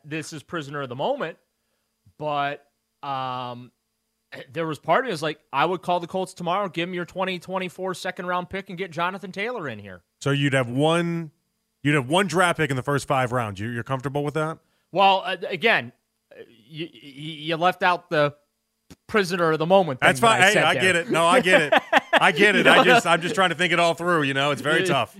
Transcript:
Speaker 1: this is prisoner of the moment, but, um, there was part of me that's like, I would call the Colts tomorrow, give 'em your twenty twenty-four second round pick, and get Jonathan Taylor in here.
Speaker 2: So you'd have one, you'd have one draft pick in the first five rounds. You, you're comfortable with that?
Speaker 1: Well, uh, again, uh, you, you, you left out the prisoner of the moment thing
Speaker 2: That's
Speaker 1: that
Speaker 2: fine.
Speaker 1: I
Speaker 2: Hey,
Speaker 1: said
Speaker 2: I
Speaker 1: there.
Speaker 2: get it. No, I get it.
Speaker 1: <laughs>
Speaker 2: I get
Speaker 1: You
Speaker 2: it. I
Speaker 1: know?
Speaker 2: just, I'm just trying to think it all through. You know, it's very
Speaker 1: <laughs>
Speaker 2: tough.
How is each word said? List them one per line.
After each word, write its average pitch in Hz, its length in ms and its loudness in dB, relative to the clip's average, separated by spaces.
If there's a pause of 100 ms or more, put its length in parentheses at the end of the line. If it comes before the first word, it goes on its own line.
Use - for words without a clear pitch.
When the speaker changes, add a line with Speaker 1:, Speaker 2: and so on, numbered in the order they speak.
Speaker 1:
this 151 280 -10
is 151 100 -14
prisoner 147 380 -10
of 135 80 -8
the 120 60 -10
moment, 180 420 -6 (800)
but, 147 480 -4 (380)
um, 127 680 -8 (840)
there 160 120 -4
was 156 140 -6
part 175 240 2
of - 40 -6
me 233 40 -4
that's 156 100 -6
like, 160 180 -6 (120)
I 139 140 2
would 180 160 -4
call 180 180 -2
the 170 80 -8
Colts 185 260 -6
tomorrow, 180 360 -4
give 165 180 -6
'em 185 60 -10
your 175 100 -6
twenty 185 340 -6
twenty-four 185 580 -8
second 185 320 -10
round 180 220 -4
pick, 190 200 -10
and 180 80 -12
get 185 140 -8
Jonathan 180 420 -6
Taylor 208 340 -8
in 113 100 -10
here. 98 260 -18 (180)
Speaker 2:
So 139 100 -2
you'd 143 220 0
have 131 160 0
one, 165 640 -2 (520)
you'd 147 120 2
have 131 120 -2
one 185 200 2
draft 175 300 2
pick 156 120 0
in 135 80 -2
the 123 60 -4
first 143 260 -2
five 127 240 0
rounds. 110 260 -4
You, 104 100 -6
you're 120 140 -8
comfortable 135 400 -6
with 143 120 -6
that? 156 240 -4 (340)
Speaker 1:
Well, 190 320 4
uh, 185 100 -4 (140)
again, 170 420 0 (400)
uh, 110 160 -20
you, 123 460 -14
you, 143 400 -16
you 156 240 -4
left 180 260 0
out 180 260 0
the 147 240 2 (720)
prisoner 175 440 2
of 156 80 0
the 156 60 0
moment 175 340 4
thing 147 80 4
Speaker 2:
That's 170 140 4
Speaker 1:
that 233 60 6
Speaker 2:
fine. 220 140 4
Speaker 1:
I 185 60 8
Speaker 2:
Hey, 208 60 6
Speaker 1:
said 156 100 4
Speaker 2:
I 160 120 4
Speaker 1:
there. - 80 0
Speaker 2:
get 185 120 4
it. 170 140 -2
No, 165 160 2
I 175 160 6
get 185 200 4
it. 143 120 0
Speaker 1:
<laughs> 269 100 2 (300)
Speaker 2:
I 196 200 4
get 202 220 4
Speaker 1:
You 175 60 2
Speaker 2:
it. - 60 4
I - 100 8
Speaker 1:
know? 262 60 6
Speaker 2:
just, 233 240 4
I'm 170 140 4
just 170 140 -4
trying 185 140 2
to 165 60 -2
think 165 180 0
it 170 60 2
all 170 140 2
through. 165 300 0
You 135 100 -2
know, 139 180 0
it's 127 100 -4
very 160 220 0
Speaker 1:
<laughs> 190 40 -2
Speaker 2:
tough. 135 320 -2